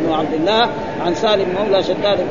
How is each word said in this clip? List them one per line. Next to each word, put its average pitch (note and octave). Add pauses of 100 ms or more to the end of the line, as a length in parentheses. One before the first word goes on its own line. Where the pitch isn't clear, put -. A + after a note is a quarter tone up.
بن E3
عبد D#3
الله G#3 (380)
عن F3
سالم G#3 (140)
مولى F#3+
شداد G3 (120)